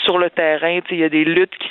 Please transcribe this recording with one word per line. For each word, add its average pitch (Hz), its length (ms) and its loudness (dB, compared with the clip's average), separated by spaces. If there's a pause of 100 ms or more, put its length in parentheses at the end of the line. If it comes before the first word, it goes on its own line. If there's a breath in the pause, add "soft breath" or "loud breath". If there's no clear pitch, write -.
sur 180 120 2
le 175 140 0
terrain, 160 500 0
tu - 80 -12
sais, 185 60 -6
il 170 60 -2
y - 20 4
a 156 60 2
des 156 160 2
luttes 165 100 0 (240)
qui - 120 -10